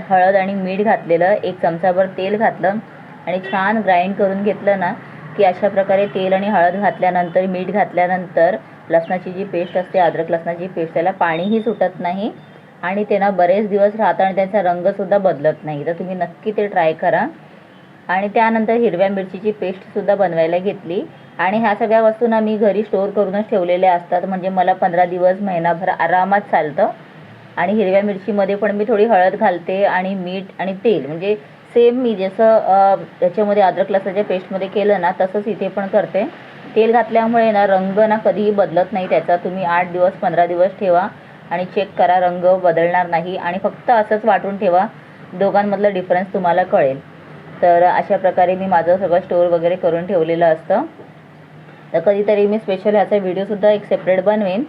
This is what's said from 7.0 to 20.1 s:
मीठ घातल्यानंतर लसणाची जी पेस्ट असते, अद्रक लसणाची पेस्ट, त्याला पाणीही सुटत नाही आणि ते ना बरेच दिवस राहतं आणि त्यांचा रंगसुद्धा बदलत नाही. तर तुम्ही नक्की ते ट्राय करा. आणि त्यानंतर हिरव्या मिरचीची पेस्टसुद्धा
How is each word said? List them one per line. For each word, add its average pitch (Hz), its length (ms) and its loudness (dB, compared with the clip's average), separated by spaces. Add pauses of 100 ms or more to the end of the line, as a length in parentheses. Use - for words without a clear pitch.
मीठ 185 200 -4
घातल्यानंतर 180 920 0 (340)
लसणाची 180 420 0
जी 185 120 -6
पेस्ट 175 320 -4
असते, 180 220 -2
अद्रक 160 320 0
लसणाची 170 360 -4
पेस्ट, 165 280 -6
त्याला 175 160 0
पाणीही 185 520 0
सुटत 185 380 -2
नाही 196 320 -6 (500)
आणि 196 280 -4
ते 202 80 2
ना 196 120 0
बरेच 190 380 2
दिवस 202 280 2
राहतं 196 280 2
आणि 190 100 0
त्यांचा 190 280 0
रंगसुद्धा 180 560 0
बदलत 156 460 0
नाही. 147 220 -8
तर 165 60 -2
तुम्ही 185 220 -8
नक्की 175 360 -8
ते 208 160 -2
ट्राय 175 260 0
करा. 160 340 0 (840)
आणि 190 200 -2
त्यानंतर 226 440 2
हिरव्या 196 360 2
मिरचीची 196 420 -6
पेस्टसुद्धा 196 640 -4